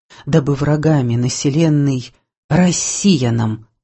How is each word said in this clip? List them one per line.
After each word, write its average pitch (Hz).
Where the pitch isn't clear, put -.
дабы 143
врагами 143
населенный 139
россиянам 127